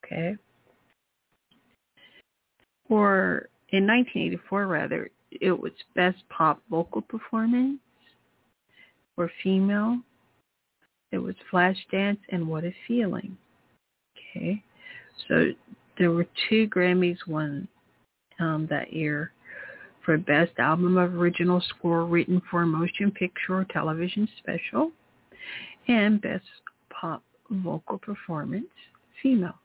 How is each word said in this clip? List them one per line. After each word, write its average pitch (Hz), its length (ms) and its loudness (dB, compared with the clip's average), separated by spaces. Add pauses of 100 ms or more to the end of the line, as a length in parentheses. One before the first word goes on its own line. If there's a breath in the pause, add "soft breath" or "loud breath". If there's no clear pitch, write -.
Okay. 170 300 -6 (2500 soft breath)
Or 196 580 4 (220)
in 196 160 2
nineteen 226 420 2
eighty-four, 196 400 -4
rather, 165 420 -4 (220)
it - 280 0
was - 120 -8 (240)
Best 185 240 2 (100)
Pop 156 400 2
Vocal 170 320 -4
Performance 240 800 -2 (1400 soft breath)
or 170 140 -2 (100)
Female. 202 600 2 (1080)
It 190 60 -4
was 190 180 -6 (160)
Flashdance 190 680 0 (100)
and 170 180 -2
What 160 160 -4
a 180 100 -6 (140)
Feeling. 196 500 -2 (800)
Okay. - 440 -6 (680 loud breath)
So 165 240 4 (460)
there 175 140 4
were 170 160 0 (200)
two 220 200 4
Grammys 180 580 2
won, 156 420 -4 (720)
um, 156 300 -2
that - 240 -4
year 151 380 -4 (720 loud breath)
for 156 140 4
Best 160 420 4
Album 170 380 4
of 180 180 2
Original 175 440 2 (100)
Score 170 360 0
written 170 340 2 (120)
for 175 100 2
a 170 60 4
motion 170 420 0
picture 185 460 -4
or 190 160 0
television 165 560 -2 (100)
special, - 540 -4 (960 loud breath)
and 214 340 4
Best - 220 -6 (480)
Pop - 320 -8 (260)
Vocal 180 480 -6
Performance, 190 680 -8 (560)
Female. 226 420 2